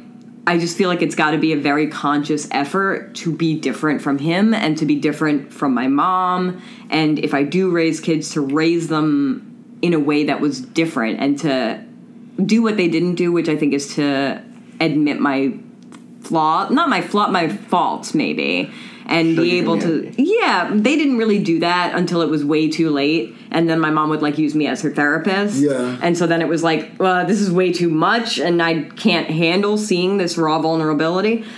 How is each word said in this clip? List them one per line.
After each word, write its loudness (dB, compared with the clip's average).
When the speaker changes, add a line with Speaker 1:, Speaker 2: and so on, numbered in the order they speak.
Speaker 1:
I 2
just -4
feel 2
like 0
it's 0
gotta 0
be 2
a 0
very 0
conscious -2
effort -2
to -4
be 0
different -2
from 0
him 2
and 0
to -2
be 2
different 0
from -2
my 0
mom. 0
And 2
if -4
I 2
do 0
raise 0
kids, -2
to 0
raise 0
them 0
in 2
a 2
way 2
that -2
was -2
different -2
and 0
to -2
do 4
what 0
they 2
didn't 0
do, 0
which 0
I 2
think 0
is -4
to -2
admit 0
my 0
flaw, 0
not 4
my 2
flaw, 0
my 0
faults -2
maybe, -2
and 2
Speaker 2:
Show 2
Speaker 1:
be 2
Speaker 2:
you 0
Speaker 1:
able 0
to, -2
Speaker 2:
humanity. -2
Speaker 1:
yeah, 0
they 2
didn't 2
really 2
do 0
that 0
until 0
it 0
was 0
way 2
too 0
late, 0
and 2
then 2
my 2
mom 2
would, 0
like, 0
use 0
me 0
as -4
her -2
therapist. 0
Speaker 3:
Yeah. 0
Speaker 1:
And 2
so 2
then 2
it -2
was 0
like, 0
"Well, 2
this 2
is 0
way 2
too 0
much, 0
and 2
I 0
can't 2
handle 2
seeing 0
this -2
raw 2
vulnerability." 0